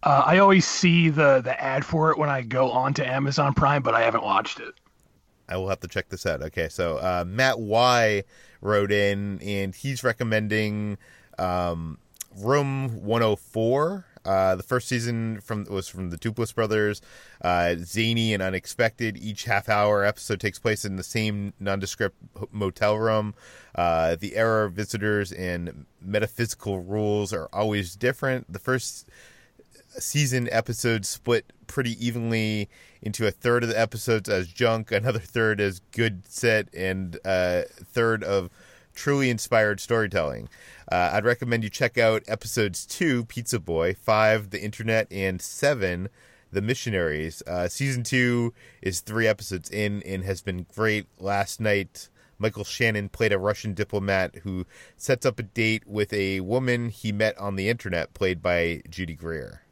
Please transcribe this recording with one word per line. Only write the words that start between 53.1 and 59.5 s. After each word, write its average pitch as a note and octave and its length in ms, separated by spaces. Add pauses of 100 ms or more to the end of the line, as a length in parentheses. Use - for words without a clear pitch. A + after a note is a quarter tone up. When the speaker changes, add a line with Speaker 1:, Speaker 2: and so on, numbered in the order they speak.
Speaker 2:
a G2+ 60
Russian G#2 340
diplomat G2 720
who F#2 240 (300)
sets - 280
up B2+ 140
a A#2+ 60
date A2 420
with G#2 260
a F#2+ 280
woman A#2+ 480
he G#2+ 240
met G#2+ 260
on G2+ 180
the F#2+ 120
internet, F#2+ 440
played F#2 300
by E2+ 480
Judy E2+ 240
Greer. D2+ 580